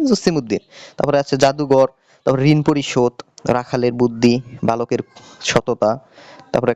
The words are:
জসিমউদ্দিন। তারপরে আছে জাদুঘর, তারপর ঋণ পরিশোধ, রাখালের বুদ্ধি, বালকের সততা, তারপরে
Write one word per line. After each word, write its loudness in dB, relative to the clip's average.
জসিমউদ্দিন। -2
তারপরে 0
আছে -4
জাদুঘর, 2
তারপর 0
ঋণ 4
পরিশোধ, 0
রাখালের -2
বুদ্ধি, 2
বালকের -4
সততা, 0
তারপরে 0